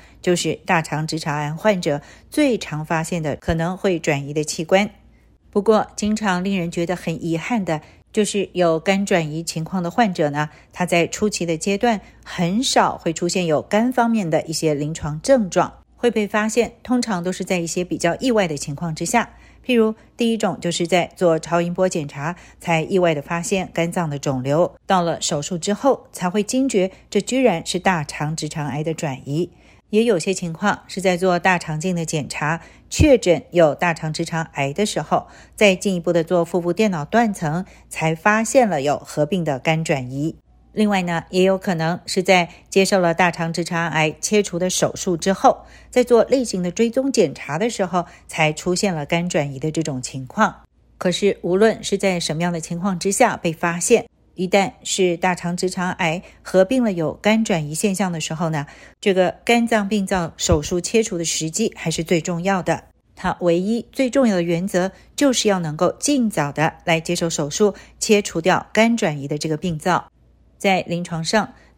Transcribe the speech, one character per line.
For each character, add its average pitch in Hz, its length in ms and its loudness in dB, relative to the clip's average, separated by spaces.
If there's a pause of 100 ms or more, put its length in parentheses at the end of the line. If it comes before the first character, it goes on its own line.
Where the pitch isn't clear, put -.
(220)
就 180 140 2
是 160 180 -2 (100)
大 180 160 2
肠 156 240 -4
直 160 140 -4
肠 151 180 -4
癌 147 160 -4
患 185 280 0
者 147 200 0 (300)
最 277 260 2
常 156 280 -8
发 160 180 -2
现 170 180 -4
的 151 140 -2
可 - 200 -2
能 165 220 -2
会 185 220 0
转 143 300 -2
移 143 40 -8
的 151 120 -2
器 156 200 -6
官。 196 240 2 (640)
不 208 100 0
过， 214 360 4
经 214 180 -2
常 190 300 -2
令 196 120 -2
人 175 140 -2
觉 170 160 -2
得 180 80 -2
很 170 300 -6
遗 165 120 -2
憾 208 280 -2
的， 160 160 -2 (320)
就 214 120 2
是 202 280 -2
有 170 260 2
肝 196 260 0
转 165 280 0
移 160 100 -4
情 165 220 -6
况 185 180 -4
的 170 80 -4
患 202 240 2
者 151 160 0
呢， 151 180 -2 (240)
他 180 140 -2
在 170 220 2
初 - 200 -2
期 185 160 -4
的 165 120 -2
阶 196 200 -2
段 214 240 0 (220)
很 185 400 -2
少 214 340 2
会 - 160 -4
出 175 160 -4
现 180 180 0
有 151 140 2
肝 233 320 0
方 233 160 2
面 214 220 0
的 151 120 2
一 - 100 -10
些 156 220 0
临 147 200 -4
床 156 260 -6
症 233 300 2
状， 160 220 0 (240)
会 240 120 0
被 214 200 0
发 214 200 0
现 220 260 -2 (100)
通 247 180 0
常 190 220 -4
都 185 80 -2
是 185 100 -8
在 185 160 -2
一 170 80 -2
些 180 160 -4
比 175 160 -4
较 170 220 0
意 262 100 0
外 214 160 2
的 156 100 -6
情 143 200 -8
况 165 180 -6
之 - 100 -6
下。 214 240 0 (380)
譬 247 100 2
如 220 180 4 (220)
第 233 160 2
一 226 60 -2
种 202 200 -2
就 170 120 -4
是 170 160 -2
在 175 280 0
做 165 240 4
超 170 220 0
音 175 140 -2
波 185 120 2
检 165 220 -4
查 143 260 -8 (240)
才 165 240 0
意 185 160 0
外 170 160 4
的 143 60 -4
发 170 220 -6
现 185 320 -2
肝 170 180 -2
脏 170 160 -2
的 143 100 -4
肿 135 240 -2
瘤， 147 320 2 (120)
到 185 160 2
了 165 180 -4
手 151 220 -4
术 175 160 -6
之 196 160 -2
后 - 380 0
才 180 180 -4
会 208 120 0
惊 262 260 -2
觉 185 220 2 (200)
这 208 100 0
居 247 220 0
然 175 240 2
是 - 120 -4
大 175 240 0
肠 151 320 -6
直 156 140 -6
肠 147 200 -6
癌 143 140 -4
的 160 120 -4
转 147 340 -6
移。 151 220 -2 (400)
也 214 140 4
有 226 140 2
些 190 140 -2
情 175 200 -4
况 196 340 -2
是 - 140 -10
在 180 160 2
做 180 220 2
大 180 200 2
肠 156 200 -6
镜 180 160 -2
的 170 100 -4
检 156 240 -4
查， 156 340 -4 (260)
确 285 300 6
诊 160 320 2
有 160 240 6
大 175 180 0
肠 156 200 -6
直 170 120 -4
肠 165 200 -4 (100)
癌 139 180 -2
的 202 140 -2
时 165 160 -4
候， - 240 0 (300)
再 202 180 6
进 190 200 -2
一 175 60 -2
步 170 120 0
的 165 120 2
做 170 200 2
腹 175 160 -2
部 175 120 0
电 214 180 0
脑 156 140 -4
断 220 300 2
层， 170 300 -4 (240)
才 160 260 -2
发 214 280 2
现 233 260 4
了 160 120 -2
有 139 180 0
合 - 280 -2
并 175 180 -2
的 147 140 -2
肝 160 260 0
转 135 260 -2
移。 143 260 -4 (360)
另 214 160 2
外 196 140 2
呢， 170 280 -2
也 185 120 2
有 190 160 4
可 190 160 -2
能 160 320 -2
是 - 160 -2
在 180 260 4 (200)
接 190 160 4
受 190 160 2
了 170 120 4
大 175 200 2
肠 165 200 -4
直 170 120 -4
肠 170 240 -2
癌 156 320 0
切 214 200 2
除 196 200 -4
的 185 100 0
手 - 240 0
术 180 220 -2
之 190 160 0
后， - 320 4 (260)
在 254 140 2
做 240 180 6
例 262 220 0
行 190 180 -4
的 180 80 -2
追 226 180 2
踪 262 220 0
检 165 240 2
查 143 240 -8
的 220 100 0
时 220 160 -2
候， 175 220 -2 (220)
才 156 240 0
出 180 240 -2
现 190 180 -2
了 151 100 -4
肝 170 240 -2
转 147 240 -2
移 131 60 -12
的 156 140 -4
这 160 100 -2
种 143 180 -6
情 131 240 -10
况。 190 360 -2 (360)
可 - 140 -2
是 190 320 0
无 180 140 0
论 208 260 2
是 - 160 -2
在 190 220 -2
什 160 160 -4
么 165 80 -2
样 175 80 -2
的 165 80 -6
情 170 180 -8
况 185 180 -2
之 180 140 -4
下 202 260 2
被 170 160 -2
发 170 280 -2
现， 208 260 2 (300)
一 185 100 -2
旦 190 280 2 (100)
是 180 320 0
大 180 180 0
肠 175 220 -4
直 185 120 -2
肠 180 260 -2
癌 170 280 -2 (180)
合 190 240 4
并 247 200 2
了 214 80 0
有 165 220 -2
肝 220 300 2
转 160 240 -2
移 147 60 -8
现 196 180 0
象 185 200 -2
的 160 80 -6
时 - 120 -6
候 165 180 -2
呢， 151 140 -2 (360)
这 202 120 2
个 180 320 2
肝 233 220 4
脏 214 220 0
病 196 180 0
灶 175 300 -2
手 165 260 2
术 175 180 -2
切 220 220 2
除 196 160 -6
的 170 60 -4
时 160 260 -4
机 214 240 -2
还 - 160 -6
是 165 140 -4
最 165 160 2
重 170 200 -4
要 185 220 0
的。 156 220 -2 (320)
它 - 240 -4
唯 175 180 4
一 220 320 -2
最 262 180 0
重 254 200 4
要 202 80 2
的 175 60 2
原 170 260 0
则 190 240 0 (240)
就 277 160 4
是 220 160 0
要 196 100 4
能 156 180 -4
够 175 220 2
尽 254 320 2
早 143 220 0
的 147 220 0 (100)
来 165 160 2
接 175 160 -2
受 170 120 -2
手 151 220 -4
术， 202 240 2 (240)
切 208 240 4
除 - 180 -6
掉 170 320 2
肝 233 240 4
转 156 240 -2
移 135 60 -6
的 151 100 -4
这 156 120 -4
个 156 80 0
病 165 200 -4
灶。 165 300 -2 (500)
在 190 260 2
临 175 200 -4
床 165 220 -6
上， 202 300 -2 (240)